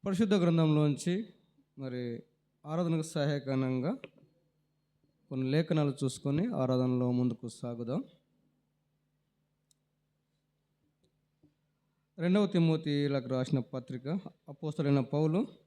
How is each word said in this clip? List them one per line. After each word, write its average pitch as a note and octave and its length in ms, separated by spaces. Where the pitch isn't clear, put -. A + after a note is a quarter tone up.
పరిశుద్ధ G3 280
గ్రంథంలోంచి E3 920
మరి B2 440
ఆరాధనకు E3 360
సహాయకరంగా C3+ 960
కొన్ని C3 220
లేఖనాలు D3+ 440
చూసుకొని D#3 500
ఆరాధనలో B2+ 580
ముందుకు B2 360
సాగుదాం. A#2+ 560
రెండవ F#3 280
తిమోతిలకు D3+ 840
రాసిన C3 300
పత్రిక, B2+ 500
అపోస్తలుడైన C#3+ 520
పౌలు D#3 460